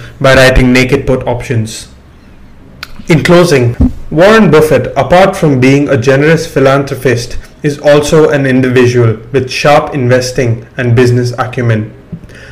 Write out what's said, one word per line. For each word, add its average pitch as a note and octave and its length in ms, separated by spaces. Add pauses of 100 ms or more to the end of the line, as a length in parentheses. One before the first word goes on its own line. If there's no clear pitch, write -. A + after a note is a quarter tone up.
(200)
by C3+ 140
writing C3 380
naked B2+ 340
put B2+ 200
options. A#2 680 (1120)
In D#3 140
closing, E3 540 (340)
Warren G3 400
Buffett, D3+ 460
apart F3+ 400
from C#3+ 240
being C#3 280
a C#3 80
generous D3 560
philanthropist, C3+ 880 (240)
is C#3+ 160
also D3 520
an C#3 140
individual B2 720 (160)
with - 180
sharp D3+ 440
investing B2 720 (100)
and A#2+ 200
business B2 420
acumen. A2+ 560 (580)